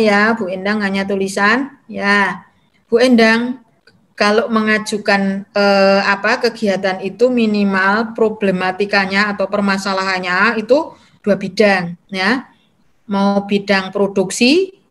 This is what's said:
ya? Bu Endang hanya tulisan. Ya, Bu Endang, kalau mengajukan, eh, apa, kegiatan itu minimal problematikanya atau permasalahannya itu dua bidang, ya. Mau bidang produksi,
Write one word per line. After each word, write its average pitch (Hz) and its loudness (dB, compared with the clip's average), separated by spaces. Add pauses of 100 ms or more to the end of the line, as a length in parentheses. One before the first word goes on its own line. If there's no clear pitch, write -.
ya? 214 4
Bu 214 -4
Endang 196 -4
hanya 196 -2
tulisan. 202 -2
Ya, 196 -2 (400)
Bu 226 2
Endang, 240 2 (560)
kalau 214 0
mengajukan, 208 -2
eh, 196 4
apa, 202 -2
kegiatan 196 -2
itu 233 0
minimal 208 0
problematikanya 196 0
atau 196 -4
permasalahannya 190 0
itu 285 0 (280)
dua 190 0
bidang, 185 0
ya. 196 -2 (560)
Mau 202 0
bidang 196 -2
produksi, 202 0 (180)